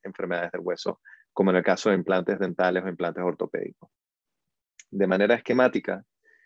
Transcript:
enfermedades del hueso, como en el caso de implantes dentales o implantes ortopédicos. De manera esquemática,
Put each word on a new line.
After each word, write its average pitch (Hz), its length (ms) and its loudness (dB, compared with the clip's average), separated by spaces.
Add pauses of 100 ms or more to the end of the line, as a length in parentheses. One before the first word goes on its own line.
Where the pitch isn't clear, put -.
enfermedades 87 500 -6
del 90 100 -8
hueso, 90 380 -6 (320)
como 95 180 2
en 90 80 4
el 87 40 0
caso 98 280 2
de 95 60 4
implantes 92 420 0
dentales 92 460 0
o 95 40 -6
implantes 85 340 -6
ortopédicos. - 680 -6 (1000)
De 98 160 0
manera 101 300 4
esquemática, 123 680 0 (420)